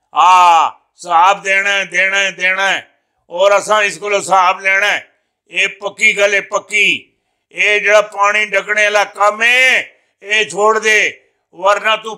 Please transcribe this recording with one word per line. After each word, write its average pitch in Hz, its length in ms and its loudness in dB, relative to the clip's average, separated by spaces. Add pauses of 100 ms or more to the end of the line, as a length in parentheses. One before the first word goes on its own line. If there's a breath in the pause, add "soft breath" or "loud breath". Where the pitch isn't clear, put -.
(140)
हाँ, 170 800 4
हिसाब 175 500 0
देना 196 260 0
है, 196 180 -2
देना 185 300 -2
है, 196 160 -2
देना 185 340 -2
है, 165 280 -6 (360)
और 185 200 2
असां 202 320 0
इस 190 140 -4
कोलों 202 220 -4
हिसाब 185 420 0
लेना 196 260 -2
है। 180 100 -2 (540)
ये 185 160 -4 (100)
पक्की 208 360 -4
गल 202 200 0
है, 196 100 0
पक्की। 202 460 -4 (680)
ये 202 240 0
जेड़ा 208 240 2
पानी 208 440 -2
डकने 202 360 -2
वाला 208 220 0
काम 208 360 -2
है, 247 380 2 (440)
ये 214 220 -2
छोड़ 208 340 0
दे, 214 180 0 (580)
वरना 202 420 0
तू 220 200 -12